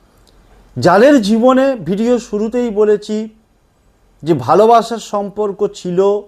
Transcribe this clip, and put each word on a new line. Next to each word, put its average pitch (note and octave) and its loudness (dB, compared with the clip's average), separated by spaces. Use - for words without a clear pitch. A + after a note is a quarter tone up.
যাদের G#3+ 6
জীবনে B3+ 2
ভিডিও A3+ -2
শুরুতেই A3+ -4
বলেছি G#3 0
যে E3 0
ভালোবাসার A3 2
সম্পর্ক G3+ -6
ছিল, F3+ -4